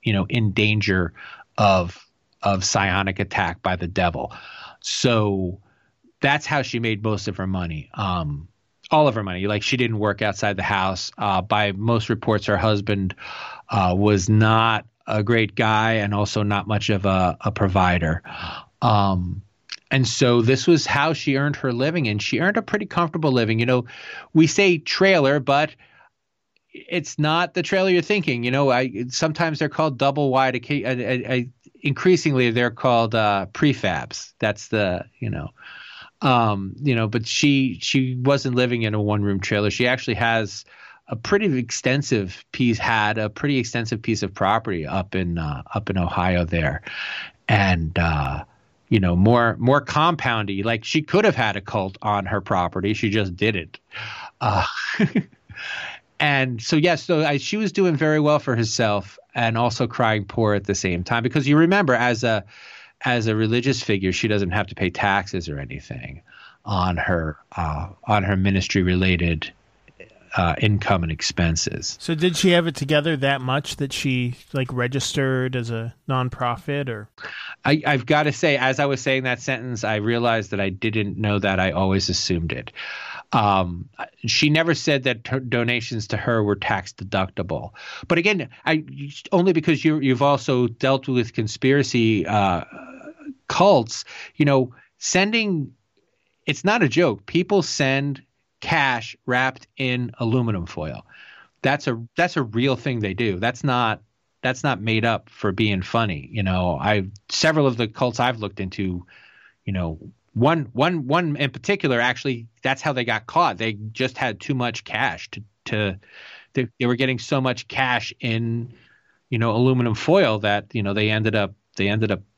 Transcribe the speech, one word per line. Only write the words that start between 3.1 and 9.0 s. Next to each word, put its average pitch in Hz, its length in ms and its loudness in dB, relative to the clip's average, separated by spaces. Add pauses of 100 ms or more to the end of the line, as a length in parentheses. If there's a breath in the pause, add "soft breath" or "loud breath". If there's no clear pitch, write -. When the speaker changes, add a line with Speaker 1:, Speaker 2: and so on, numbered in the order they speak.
Speaker 1:
attack 92 420 -4
by 90 140 0
the 90 120 -6
devil. 87 440 -2 (480 loud breath)
So 101 800 0 (640)
that's 143 240 0
how 147 160 0
she 120 180 -4
made 110 240 -2
most 107 240 -2
of 98 80 -6
her 95 120 -4
money. 85 460 -6
Um, 85 540 -4 (420)
all 151 200 4